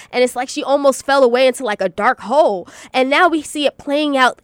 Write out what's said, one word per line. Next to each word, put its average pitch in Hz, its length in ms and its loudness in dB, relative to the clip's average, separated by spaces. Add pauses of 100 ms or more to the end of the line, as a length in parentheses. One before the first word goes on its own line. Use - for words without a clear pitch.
(120)
and 247 120 0
it's 254 120 -2
like 254 140 -8
she - 140 -8
almost 277 420 0
fell 277 180 2
away 247 220 4
into, 262 180 -2
like, 208 180 -4
a 190 80 -2
dark 220 320 -2
hole. 220 460 0 (240)
And 262 160 0
now 311 200 4
we 311 160 -2
see 294 240 -4
it - 100 -6
playing 285 400 -2
out 254 260 0